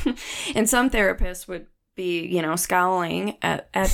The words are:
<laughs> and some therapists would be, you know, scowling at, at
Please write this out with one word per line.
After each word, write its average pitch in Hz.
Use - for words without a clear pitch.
<laughs> -
and 214
some 254
therapists 190
would 180
be, 175
you 180
know, 156
scowling 180
at, 160
at 190